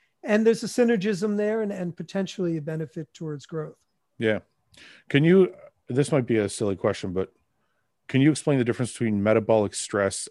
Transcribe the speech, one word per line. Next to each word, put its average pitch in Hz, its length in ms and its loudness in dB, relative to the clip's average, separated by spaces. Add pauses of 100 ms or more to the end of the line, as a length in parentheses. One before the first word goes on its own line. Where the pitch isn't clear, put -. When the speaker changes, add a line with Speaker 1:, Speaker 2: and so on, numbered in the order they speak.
(240)
Speaker 1:
And 220 220 2
there's 226 180 4
a 214 40 -4
synergism 208 720 0
there 214 240 -2
and, 202 100 -4
and 180 240 -8
potentially 180 640 -4
a 156 40 -6
benefit 160 520 -10
towards 151 320 -10
growth. 156 320 -10 (400)
Speaker 2:
Yeah. 110 220 0 (680)
Can 143 160 2
you, 180 320 6 (320)
this 135 240 0
might 135 140 0
be 113 120 2
a 101 120 0
silly 101 260 -2
question, 98 380 -4
but 92 200 -6 (760)
can 131 120 2
you 147 100 6
explain 143 280 0
the 120 60 2
difference 120 260 -2
between 104 320 -2
metabolic 107 520 2
stress - 540 -2